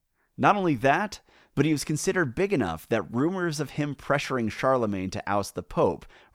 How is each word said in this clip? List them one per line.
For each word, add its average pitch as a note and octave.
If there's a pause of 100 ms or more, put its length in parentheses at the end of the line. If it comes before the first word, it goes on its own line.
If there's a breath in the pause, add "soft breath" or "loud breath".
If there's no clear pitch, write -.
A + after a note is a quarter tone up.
(380)
Not E3+
only F3+
that, C#3+ (360 soft breath)
but C#3+
he D#3+
was D3
considered D#3
big G3
enough F2+
that G#2
rumors E3
of C#3+
him D3
pressuring C3
Charlemagne G#2
to G#2
oust G2+
the -
Pope G#2+ (300 soft breath)